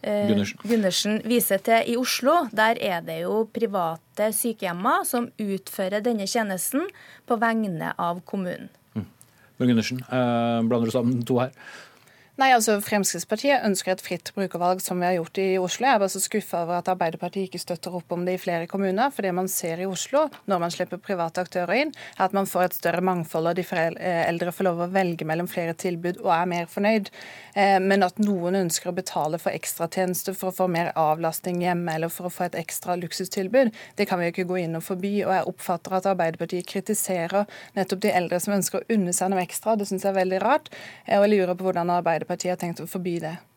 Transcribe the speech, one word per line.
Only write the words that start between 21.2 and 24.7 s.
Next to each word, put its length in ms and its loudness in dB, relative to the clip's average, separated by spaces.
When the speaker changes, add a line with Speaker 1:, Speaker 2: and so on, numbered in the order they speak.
Speaker 3:
aktører 400 -2
inn, 80 -2
er 80 2
at 80 0
man 160 2
får 140 2
et 160 0
større 240 0
mangfold, 480 0
og 40 0
de 120 -2
forel-, 320 0
eh, 280 0
eldre 280 -2
får 80 -2
lov 160 2